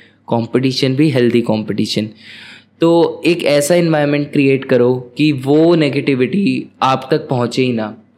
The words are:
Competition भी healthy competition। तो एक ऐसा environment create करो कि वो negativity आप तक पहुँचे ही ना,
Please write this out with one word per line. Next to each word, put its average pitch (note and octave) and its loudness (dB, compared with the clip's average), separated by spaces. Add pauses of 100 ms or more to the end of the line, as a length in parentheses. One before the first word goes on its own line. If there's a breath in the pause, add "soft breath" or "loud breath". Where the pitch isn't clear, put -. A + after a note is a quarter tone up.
(280 soft breath)
Competition C3 -2
भी D#3 2
healthy A#2+ 2
competition। A2 -4 (720 loud breath)
तो E3 2
एक E3 0
ऐसा D3 2
environment D3 0
create C3+ 2
करो B2 0
कि D3+ 2
वो D3 2
negativity C3+ 0 (160)
आप C3 0
तक D#3 -2
पहुँचे A#2+ -2
ही B2+ 0
ना, A2 -8 (140)